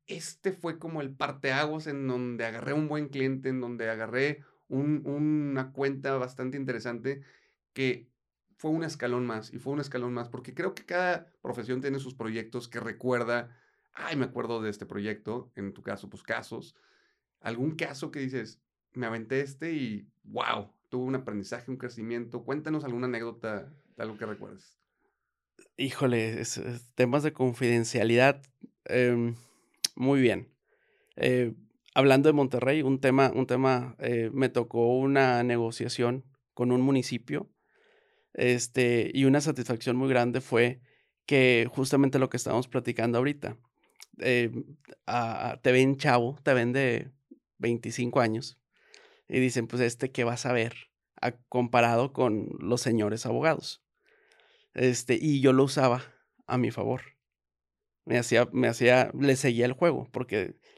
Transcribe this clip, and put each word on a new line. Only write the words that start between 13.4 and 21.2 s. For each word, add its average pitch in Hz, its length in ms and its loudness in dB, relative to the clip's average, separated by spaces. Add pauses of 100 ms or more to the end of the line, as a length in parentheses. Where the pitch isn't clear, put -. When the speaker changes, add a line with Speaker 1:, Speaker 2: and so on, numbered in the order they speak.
Speaker 1:
"Ay, 151 240 -8
me 131 100 0
acuerdo 117 360 -6
de 107 80 -4
este - 160 -10
proyecto", 107 720 -8
en 101 180 -8
tu - 80 -20
caso, 101 260 -10
pues, 104 140 -20
casos. - 540 -10 (640)
¿Algún 127 360 -4
caso 143 340 -8
que 143 100 -10
dices, 127 420 -8 (320)
"Me 123 120 -6
aventé 113 360 -4
este 143 320 -8
y, 113 340 -6 (140)
guau, 110 500 -4 (160)
tuvo 127 160 -4
un 127 120 -2
aprendizaje, 120 540 -8